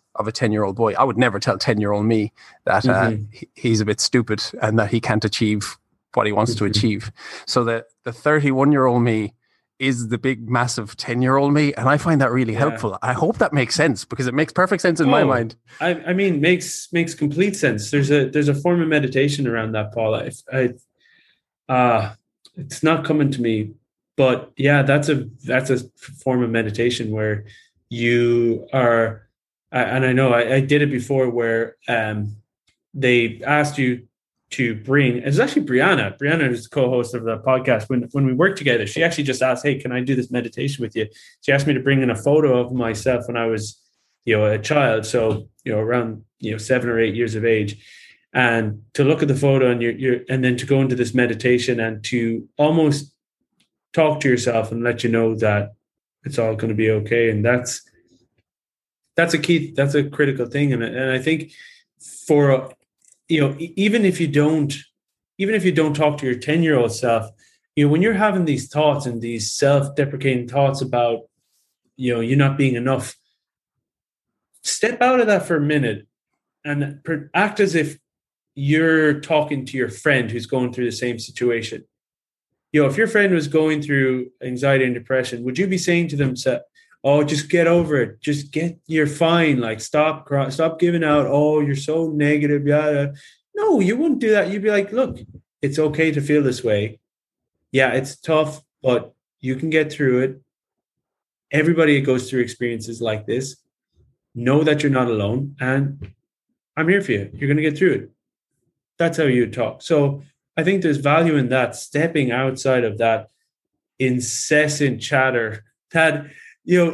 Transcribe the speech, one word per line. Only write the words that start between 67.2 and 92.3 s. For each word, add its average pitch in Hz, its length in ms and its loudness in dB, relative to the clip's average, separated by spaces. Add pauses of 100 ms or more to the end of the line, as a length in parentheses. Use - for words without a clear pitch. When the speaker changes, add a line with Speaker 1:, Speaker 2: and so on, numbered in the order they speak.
Speaker 2:
you 147 100 4
know, 143 60 4
when 160 100 2
you're 220 120 2
having 190 320 0
these - 240 -2
thoughts 147 360 0
and 117 160 -6
these 117 320 -6
self-deprecating 139 920 0
thoughts 135 340 0
about, 120 400 0 (760)
you 123 160 -2
know, 117 80 -2
you 117 140 0
not 139 220 4
being 131 180 2
enough, 127 400 -4 (1500)
step 233 380 -2
out 254 180 4
of 226 80 2
that 202 180 2
for 175 100 0
a 147 60 2
minute 135 460 -2 (560)
and 143 400 -6
per-, 151 300 -6
act 208 260 0
as 170 160 2
if 147 220 -2 (580)
you're 151 640 2
talking 147 460 -2
to 131 120 -10
your 120 120 -2
friend 120 420 0
who's 113 140 -8
going 123 280 -2
through 123 120 -4
the 113 60 -2
same 120 280 -6
situation. 117 640 -4 (880)
You 151 120 4
know, 135 60 4
if 139 80 -4
your 220 100 2
friend 202 260 2
was 151 140 0
going 156 340 0
through 135 500 -2 (100)
anxiety 131 440 0
and 123 80 0
depression, 123 500 -4
would 127 140 -6
you 190 100 0
be 185 100 -2
saying 170 320 0
to 143 60 -6
them, 135 200 0
se-, 123 240 -2 (440)
"Oh, 143 200 4
just 147 260 -4
get 170 180 4
over 156 340 2
it. - 180 -6
Just 147 320 -4
get, 170 260 -4 (100)
you're 156 200 2
fine. 160 540 2
Like, 110 180 -6
stop 151 460 -2
cry-, 139 240 -2
stop 160 300 -2
giving 170 240 2
out. 147 260 2
Oh, 151 320 2
you're 143 140 0
so 160 340 -2
negative." 147 580 0